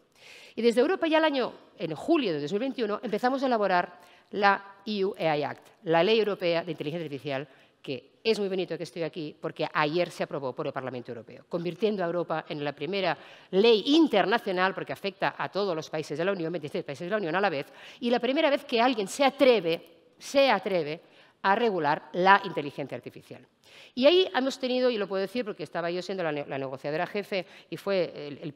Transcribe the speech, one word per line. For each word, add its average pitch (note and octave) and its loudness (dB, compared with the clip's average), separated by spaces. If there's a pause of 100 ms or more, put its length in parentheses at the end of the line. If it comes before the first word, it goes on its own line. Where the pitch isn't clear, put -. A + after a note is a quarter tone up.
(560)
Y A3+ -6
desde A#3 4
Europa E4+ 2
ya D#4 4
el D#4+ 4
año, C4+ 0 (260)
en D#3+ -6
julio C4 0
de D3 -2
dos C#3+ -6
mil G3+ 0
veintiuno, A#3 -4
empezamos B3 0
a C#4 0
elaborar F#3+ 2 (300)
la G3+ 2 (100)
E G#3 -2
U F#3 -2
A D#3+ 2
I D3 0
Act, B2 -8 (180)
la E3 4
Ley A3 4
Europea F3+ 0
de E3+ -8
Inteligencia D#3 -6
Artificial, C#3 -6 (340)
que - -10
es A3 0
muy G3+ -2
bonito F3+ -4
que E3+ -8
estoy E3 -8
aquí D#3 -8
porque D#3 -6
ayer E3 0
se E3+ -6
aprobó C#3 -6
por D3+ -6
el C3+ -6
Parlamento B2+ -10
Europeo, - -16
convirtiendo F3+ -4
a E3+ -2
Europa E3+ -4
en D3+ -8
la C#3+ -4
primera E3+ -2 (360)
ley G#3+ 6
internacional, G3+ 4
porque D#3+ -8
afecta E3+ -4
a C#3+ -6
todos F#3+ -2
los D#3 -8
países D#3 -6
de E3 -2
la G3 0
Unión, E3 -4
veintiséis D#3 -6
países D3 -10
de F3 -8
la A3 -2
Unión E3 -2
a F#3+ 2
la G3+ 2
vez, C#3+ -4 (320)
y A#3+ -2
la A#3+ 2
primera C4+ 2
vez C#4+ 0
que - 0
alguien A3+ 2
se - -2
atreve, B3 2
se C#4 2
atreve F3+ 0 (420)
a G3 6
regular F3+ 0
la F#3+ 8
inteligencia C#3+ -8
artificial. A#2+ -16 (480)
Y B3 6
ahí F4+ 6
hemos C4 0
tenido, B3+ 0
y A#3+ -2
lo G3+ -4
puedo F#3+ -2
decir G3+ -4
porque F#3+ -10
estaba E3+ -6
yo F3+ -4
siendo F#3+ -6
la D#3 -2
ne-, D3 -4
la C#3+ -6
negociadora C#3+ -6
jefe, F#3+ -6 (240)
y E3 -10
fue F#3 -2
el, D3 -12